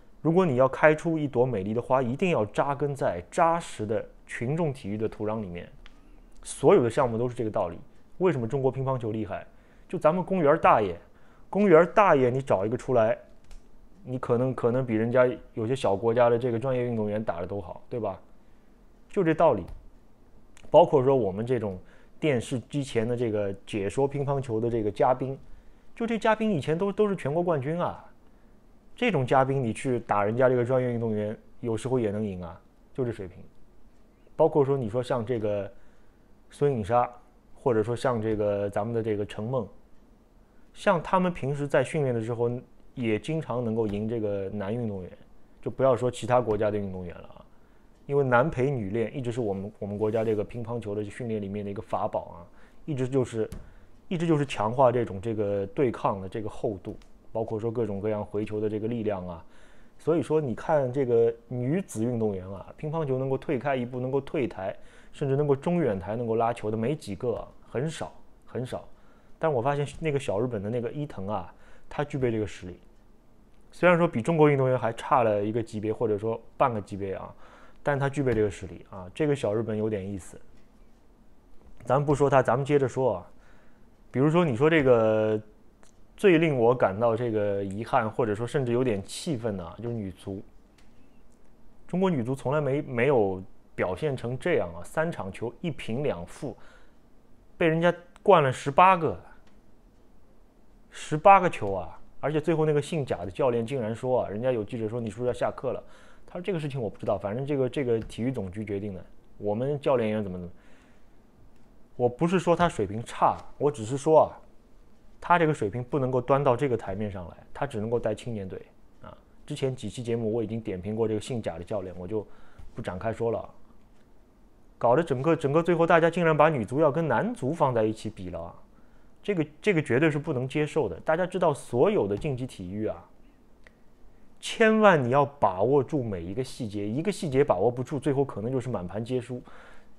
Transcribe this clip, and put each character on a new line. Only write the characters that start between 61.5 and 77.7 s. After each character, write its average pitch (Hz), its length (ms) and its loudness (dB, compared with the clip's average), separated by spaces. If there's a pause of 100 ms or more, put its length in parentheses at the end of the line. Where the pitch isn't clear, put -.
子 110 220 -6
运 120 160 0
动 110 160 0
员 92 160 -10
啊， 95 160 -14 (100)
乒 151 140 -8
乓 160 140 -4
球 131 120 0
能 135 140 -2
够 135 80 0
退 135 220 -2
开 135 160 0
一 123 80 -2
步， 123 160 -8
能 127 100 -4
够 139 100 0
退 135 280 -2
台， 95 260 -8 (380)
甚 143 160 -4
至 135 80 2
能 147 100 2
够 143 80 4
中 175 260 0
远 107 200 0
台 101 160 -6
能 120 100 -4
够 113 80 0
拉 117 180 2
球 107 160 -6
的 110 80 -2
没 120 200 -2
几 101 180 -10
个 95 200 -4
啊， 95 140 -10 (200)
很 131 200 -4
少， - 240 -10 (320)
很 120 220 -8
少。 90 220 -10 (500)
但 160 140 0
我 120 100 0
发 143 140 0
现 143 100 -2 (140)
那 160 100 -2
个 139 80 0
小 101 220 -2
日 127 80 0
本 113 120 -6
的 101 80 -6
那 120 120 -4
个 113 100 -6
伊 147 160 -6
藤 95 220 -10
啊， 98 260 -6 (340)
他 - 140 -6
具 143 160 -6
备 123 140 0
这 110 80 0
个 104 60 -2
实 - 200 -12
力。 90 140 -14 (920)
虽 - 180 4
然 175 80 8
说 170 120 4
比 131 120 -4
中 160 160 0
国 151 140 8
运 139 80 4
动 131 100 4
员 127 80 2
还 117 180 -2
差 - 280 2
了 104 220 4
一 110 80 -2
个 117 100 -2
级 110 160 -10
别， 107 140 -2
或 113 160 -2
者 104 100 2
说 113 220 -4 (160)
半 135 160 2
个 107 80 -4
级 98 160 -10
别 95 180 -6
啊， 90 180 -10 (500)